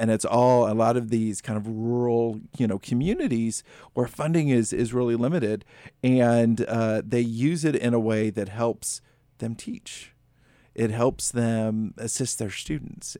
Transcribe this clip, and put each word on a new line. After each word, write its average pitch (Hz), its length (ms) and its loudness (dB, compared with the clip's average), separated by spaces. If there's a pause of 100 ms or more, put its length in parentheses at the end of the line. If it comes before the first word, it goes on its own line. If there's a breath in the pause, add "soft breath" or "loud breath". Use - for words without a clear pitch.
and 113 100 2
it's 110 140 0
all 120 440 6
a 107 60 0
lot 113 220 4
of 117 140 -4
these 110 300 -2
kind 107 160 -6
of 107 120 -6
rural, 117 720 0 (180)
you 120 80 2
know, 98 140 0
communities 127 800 -2 (300 loud breath)
where 123 160 -2
funding 156 400 0
is, 120 240 4
is 117 200 -2
really 120 220 0
limited, 117 500 0 (380 loud breath)
and, 120 600 4
uh, 110 440 0
they 120 140 0
use 131 440 0
it 147 120 2
in 120 180 0
a 117 60 4
way 110 280 2
that 101 200 -4
helps 113 520 -4 (380)
them 113 160 -6
teach. - 560 -14 (640 soft breath)
It 113 160 0
helps 117 400 0
them 110 680 0
assist 117 420 -6
their 104 100 -4
students - 680 -10